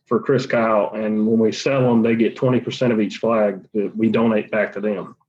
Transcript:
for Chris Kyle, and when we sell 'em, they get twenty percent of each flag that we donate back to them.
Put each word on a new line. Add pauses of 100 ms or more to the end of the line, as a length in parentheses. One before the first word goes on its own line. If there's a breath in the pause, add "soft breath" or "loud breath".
for
Chris
Kyle,
and
when
we
sell
'em,
they
get
twenty
percent
of
each
flag (120)
that
we
donate
back
to
them. (140)